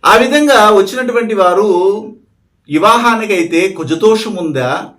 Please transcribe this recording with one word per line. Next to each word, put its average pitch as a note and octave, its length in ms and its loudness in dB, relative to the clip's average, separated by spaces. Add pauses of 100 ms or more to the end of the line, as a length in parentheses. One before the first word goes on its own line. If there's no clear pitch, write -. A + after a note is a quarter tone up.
ఆ G3+ 100 4
విధంగా B3 540 4
వచ్చినటువంటి A3+ 640 0
వారు F#3+ 680 0 (680)
వివాహానికైతే G3 1000 0
కుజదోషం F#3+ 680 -2
ఉందా C#3 640 -6